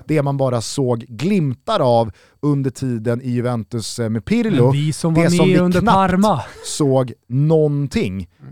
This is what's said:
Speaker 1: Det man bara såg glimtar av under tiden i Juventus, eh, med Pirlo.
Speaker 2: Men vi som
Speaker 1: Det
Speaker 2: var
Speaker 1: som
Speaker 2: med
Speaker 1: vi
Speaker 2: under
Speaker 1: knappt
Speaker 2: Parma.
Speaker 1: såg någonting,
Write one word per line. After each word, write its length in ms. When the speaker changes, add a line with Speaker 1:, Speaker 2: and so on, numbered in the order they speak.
Speaker 1:
Det 160
man 160
bara 240
såg 380
glimtar 800
av 120
under 280
tiden 520
i 80
Juventus, 680
eh, 100
med 160
Pirlo. 380
Speaker 2:
Men 80
vi 220
som 200
Speaker 1:
Det 80
Speaker 2:
var 80
Speaker 1:
som 80
Speaker 2:
med 100
Speaker 1:
vi 120
Speaker 2:
under 220
Speaker 1:
knappt 140
Speaker 2:
Parma. 460
Speaker 1:
såg 480
någonting, 1000